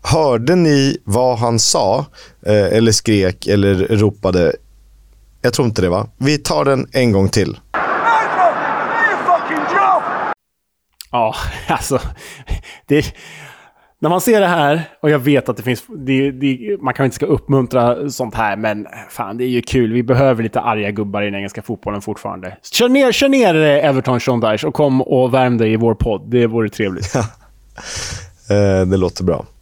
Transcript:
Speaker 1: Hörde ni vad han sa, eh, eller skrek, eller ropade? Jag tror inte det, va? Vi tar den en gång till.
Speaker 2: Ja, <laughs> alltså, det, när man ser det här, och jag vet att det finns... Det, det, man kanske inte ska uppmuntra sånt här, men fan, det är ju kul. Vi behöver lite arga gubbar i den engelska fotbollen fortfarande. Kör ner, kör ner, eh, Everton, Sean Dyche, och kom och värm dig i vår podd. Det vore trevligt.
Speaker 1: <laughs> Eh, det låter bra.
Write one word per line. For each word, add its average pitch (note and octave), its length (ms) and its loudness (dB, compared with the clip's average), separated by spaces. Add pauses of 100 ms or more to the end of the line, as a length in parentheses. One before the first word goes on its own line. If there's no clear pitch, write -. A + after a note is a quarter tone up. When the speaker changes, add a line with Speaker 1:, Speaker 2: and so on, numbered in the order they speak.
Speaker 1:
Hörde C#3 520 2
ni C#3+ 480 2
vad A#2+ 340 0
han A#2 200 0
sa, A2+ 400 0 (480)
eh, G#2 80 2 (220)
eller A2+ 160 4
skrek, G2 540 0
eller G2 280 4
ropade? F#2+ 760 2 (920)
Jag A#2+ 100 0
tror B2+ 160 0
inte A2 140 -2
det, F2+ 60 2
va? G2+ 180 0 (120)
Vi C#3+ 200 0
tar D3+ 260 -2
den C3+ 280 0
en B2 200 2
gång G2 160 2
till. F2 300 -2 (3500)
Speaker 2:
Ja, A2+ 240 0 (180)
<laughs> - 160 -14
alltså, C3+ 320 -2 (880)
det, - 280 0 (840)
när D#3 100 0
man F3+ 100 2
ser A3 200 4
det F#3+ 60 4
här, D#3+ 360 2 (200)
och D3+ 80 2
jag D3+ 80 2
vet C3 300 2
att A#2+ 80 -4
det A2+ 60 -14
finns... B2 200 -4 (240)
Det, C3+ 240 0
det, B2+ 520 -4
man B2+ 120 -2
kanske C#3 100 0
inte B2 100 0
ska - 120 -2
uppmuntra B2+ 840 0
sånt A#2 240 -8
här, G#2 220 -2
men G#2+ 300 -4 (240)
fan, G#2+ 280 -10
det B2 60 -2
är B2+ 40 -2
ju B2 140 0
kul. A#2 300 0
Vi A#2+ 100 0
behöver B2 400 2
lite A2+ 180 -2
arga G#2+ 300 -2
gubbar G2+ 320 -4
i - 20 -2
den G2+ 100 -4
engelska G2 280 -10
fotbollen G#2 400 -8
fortfarande. F#2 540 -10 (160)
Kör A#3+ 160 2
ner, C4 240 4
kör C#4 160 2
ner, A#3+ 260 4
eh, D3 340 4
Everton, B2+ 320 0
Sean A#2+ 200 0
Dyche, A2 260 0
och C#3+ 80 -4
kom C3+ 280 2
och B2+ 320 2
värm B2+ 240 2
dig A2 140 2
i A2+ 40 2
vår A2+ 180 2
podd. G#2+ 360 -4
Det A#2+ 160 4
vore A2 220 0
trevligt. F#2+ 500 -4
Speaker 1:
<laughs> A2+ 60 0 (1300)
Eh, G2 360 2
det F#2+ 100 2
låter F#2 280 -2
bra. E2+ 200 0 (180)